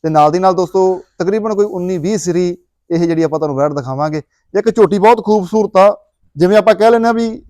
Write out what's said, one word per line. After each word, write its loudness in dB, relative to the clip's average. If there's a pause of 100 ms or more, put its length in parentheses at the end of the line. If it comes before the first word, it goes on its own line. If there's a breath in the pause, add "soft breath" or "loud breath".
ਤੇ -4
ਨਾਲ 4
ਦੀ -2
ਨਾਲ 2
ਦੋਸਤੋ -2 (180)
ਤਕਰੀਬਨ -2
ਕੋਈ 0
ਉੱਨੀ -6
ਵੀਹ -4
ਸਰੀ -4 (340)
ਇਹ -2
ਜਿਹੜੀ -2
ਆਪਾਂ -2
ਤੁਹਾਨੂੰ -4
ਵੈੜ -2
ਦਿਖਾਵਾਂਗੇ। -6 (360)
ਇੱਕ -2
ਝੋਟੀ 2
ਬਹੁਤ 4
ਖੂਬਸੂਰਤ 0
ਆ, 4 (380)
ਜਿਵੇਂ 2
ਆਪਾਂ 4
ਕਹਿ 4
ਲੈਂਦੇ 2
ਹਾਂ 2
ਵੀ -6